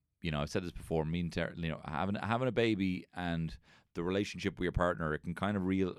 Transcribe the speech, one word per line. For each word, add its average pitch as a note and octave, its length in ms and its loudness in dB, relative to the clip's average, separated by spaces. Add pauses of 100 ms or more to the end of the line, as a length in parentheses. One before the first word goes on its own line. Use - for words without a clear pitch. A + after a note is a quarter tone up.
(220)
you E2+ 80 0
know, D2 100 0
I've D2 80 0
said G2 160 0
this E2+ 80 -6
before, D#2+ 320 0
me D#2+ 160 0
and E2+ 120 -2
Terry, F2 240 -2
you E2 120 -2
know, D#2 160 -4
having, E2 300 -2
having A#2 340 0
a A#2+ 40 -2
baby G2 520 2 (100)
and E2+ 400 -2 (400)
the F2 80 -2
relationship F#2 560 0
with F#2 60 0
your E2+ 80 2
partner, F2 400 2
it D2+ 100 -2
can E2+ 120 -4
kind G2+ 240 0
of F#2 80 0
real, F#2+ 320 2